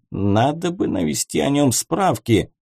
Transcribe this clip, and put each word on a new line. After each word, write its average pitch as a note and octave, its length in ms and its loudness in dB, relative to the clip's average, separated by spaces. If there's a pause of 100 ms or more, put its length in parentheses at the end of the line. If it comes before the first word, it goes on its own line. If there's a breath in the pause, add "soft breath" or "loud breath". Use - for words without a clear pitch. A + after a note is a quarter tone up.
(100)
Надо B2+ 600 0
бы F#3 180 -4
навести D#3+ 520 -4
о C#3+ 80 0
нем C#3+ 240 2
справки". D3+ 800 0 (180)